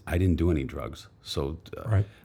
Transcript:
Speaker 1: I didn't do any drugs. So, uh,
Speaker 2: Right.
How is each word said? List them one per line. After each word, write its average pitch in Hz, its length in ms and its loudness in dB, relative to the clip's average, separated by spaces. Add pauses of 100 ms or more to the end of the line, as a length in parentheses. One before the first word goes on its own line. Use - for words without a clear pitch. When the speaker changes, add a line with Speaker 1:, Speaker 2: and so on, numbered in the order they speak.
Speaker 1:
I - 100 -2
didn't 90 200 4
do 82 140 4
any 71 140 2
drugs. 69 440 -10 (140)
So, 73 360 -4 (180)
uh, - 120 -8
Speaker 2:
Right. 104 180 4 (180)